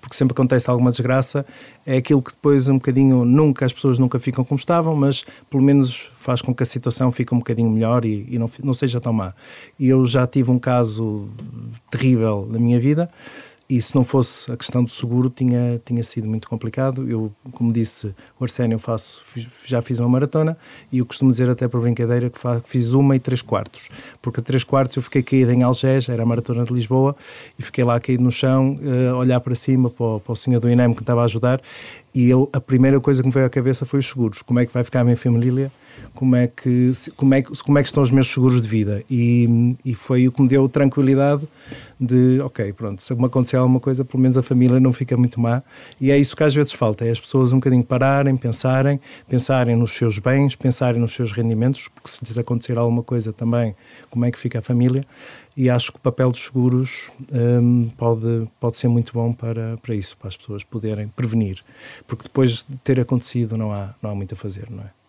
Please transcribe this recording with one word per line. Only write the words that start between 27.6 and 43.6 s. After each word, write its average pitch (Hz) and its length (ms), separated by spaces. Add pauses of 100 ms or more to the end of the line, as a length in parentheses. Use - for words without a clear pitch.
fiquei - 220
lá 120 160
caído 127 240
no 123 80
chão, 131 500
eh, 127 280
a 127 60
olhar 127 220
para 123 160
cima, 127 360
para 120 160
o, 110 140
para 120 120
o 110 40
senhor 123 240
do 120 100
inem 120 180
que 117 60
me - 80
estava 120 180
a 120 40
ajudar, 120 360 (540)
e 123 160
eu, 131 240
a 135 80
primeira 135 360
coisa 131 240
que 131 60
me 123 60
veio 135 100
à 123 60
cabeça 131 340
foi 139 160
os 131 80
seguros. 117 320
Como 123 180
é 123 60
que 117 80
vai 123 100
ficar 123 180
a 120 40
minha 120 120
família? 127 540 (440)
Como 127 200
é 123 140
que, 123 460
se, - 160
como 135 240
é 135 80
que, - 200
como 143 160
é 143 40
que 131 60
estão 143 140
os 123 80
meus 131 180
seguros 123 340
de 113 40
vida? 107 440
E, 120 760
e 127 100
foi 127 320
o 127 60
que 135 80
me 131 80
deu 135 200
tranquilidade 139 800 (540)
de, 127 400
ok, 117 320
pronto, 101 300
se - 120
me 120 120
acontecer 127 300
alguma 127 220